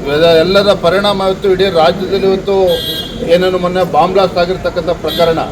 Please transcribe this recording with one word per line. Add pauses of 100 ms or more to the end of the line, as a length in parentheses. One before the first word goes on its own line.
ಇವೆಲ್ಲ-,
ಎಲ್ಲರ (120)
ಪರಿಣಾಮ (140)
ಇವತ್ತು
ಇಡೀ (160)
ರಾಜ್ಯದಲ್ಲಿ
ಇವತ್ತು (800)
ಏನೇನು
ಮೊನ್ನೆ (120)
ಬಾಂಬ್
ಬ್ಲಾಸ್ಟ್
ಆಗಿರ್ತಕ್ಕಂಥ (160)
ಪ್ರಕರಣ (120)